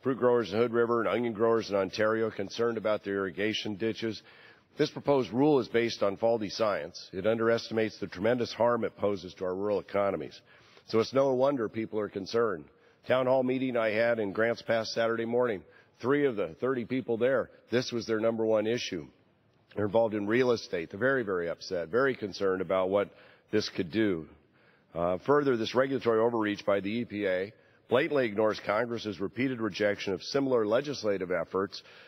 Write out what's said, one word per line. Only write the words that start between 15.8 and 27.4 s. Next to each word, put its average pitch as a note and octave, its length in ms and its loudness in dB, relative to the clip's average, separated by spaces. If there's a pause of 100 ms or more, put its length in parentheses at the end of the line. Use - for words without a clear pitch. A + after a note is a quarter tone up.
three C#3+ 260 2
of A#2+ 100 2
the E2 240 -2
thirty B2 240 -2
people A#2+ 320 -2
there, A#2+ 340 2 (220)
this B2 180 0
was A#2 160 -4
their A2 140 0
number A2+ 260 0
one A2 220 2
issue. F#2 400 -4 (680)
They're G#2 120 -2
involved G#2+ 280 2
in G2+ 140 -2
real B2 240 4
estate. F2 400 -4
They're G2 80 -8
very, C3 240 0
very F2+ 240 -2
upset, E2 400 -6
very B2+ 260 2
concerned F#2+ 480 -2
about F#2+ 260 2
what G2 220 2 (400)
this G#2+ 180 0
could F#2 220 -4
do. F#2+ 360 0 (680)
Uh, F2 320 0
further, C#3 320 4
this A2 160 -4
regulatory A#2+ 460 2
overreach A2 440 0
by G2+ 160 2
the G2 100 -6
E A#2+ 140 -2
P G#2 220 -4
A F#2 260 -2 (380)